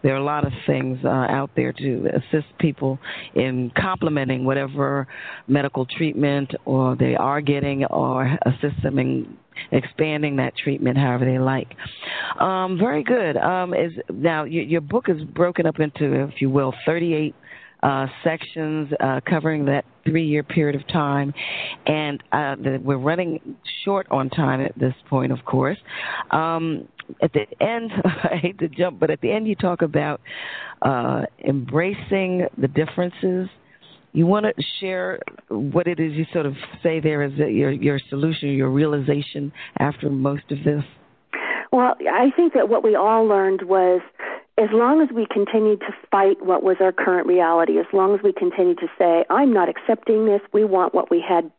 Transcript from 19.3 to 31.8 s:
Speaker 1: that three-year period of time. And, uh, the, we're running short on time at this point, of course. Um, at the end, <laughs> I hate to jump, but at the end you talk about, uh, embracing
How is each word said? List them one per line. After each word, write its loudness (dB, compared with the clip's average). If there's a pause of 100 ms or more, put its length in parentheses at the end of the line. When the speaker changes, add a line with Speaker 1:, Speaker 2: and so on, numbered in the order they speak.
Speaker 1:
that 0 (220)
three-year 0
period 0
of -14
time. 0 (520)
And, -2
uh, 0
the, -4
we're 0
running -4 (260)
short -2
on 0
time 0
at -4
this 0 (160)
point, 0
of -8
course. -2 (540)
Um, -2 (340)
at 0
the 2 (200)
end, -2
<laughs> -2
I 0
hate -4
to -2
jump, -2
but 2
at -2
the 0
end -2
you 0
talk 0
about, -2 (600)
uh, 0 (220)
embracing -2 (100)